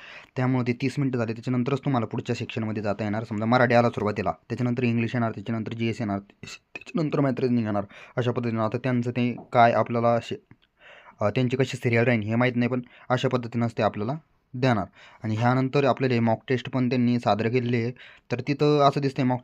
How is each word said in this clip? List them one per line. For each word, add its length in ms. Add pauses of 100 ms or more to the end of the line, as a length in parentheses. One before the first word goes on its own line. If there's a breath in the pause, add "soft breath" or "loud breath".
(360 loud breath)
त्यामुळे 320
ते 140
तीस 160
मिनटं 220
झाले, 140
त्याच्यानंतरच 460
तुम्हाला 260
पुढच्या 300
सेक्शनमध्ये 480
जाता 200
येणार. 200
समजा 220
मराठी 280
आला 160
सुरुवातीला, 420
त्याच्यानंतर 520
इंग्लिश 300
येणार, 180
त्याच्यानंतर 420
जीएस 280
येणार, 180
त्याच्यानंतर 1000
मॅथ 200
रिझनिंग 260
येणार. 180 (340 loud breath)
अशा 140
पद्धतीनं 300
आता 160
त्यांचं 340
ते 240 (180)
काय 180
आपल्याला 520
शे-, 300 (680 loud breath)
अ, 80
त्यांची 280
कशी 200
सिरियल 260
राहील 180
हे 140
माहीत 200
नाही, 160
पण 100 (280 loud breath)
अशा 180
पद्धतीनंच 500
ते 60
आपल्याला 300 (400)
देणार. 320 (380 loud breath)
आणि 120
ह्यानंतर 500
आपल्याला 280
हे 60
मॉक 280
टेस्ट 220
पण 200
त्यांनी 300
सादर 280
केलेली 300
आहे. 140 (400 loud breath)
तर 160
तिथं 420
असं 120
दिसतंय 240
मॉक 180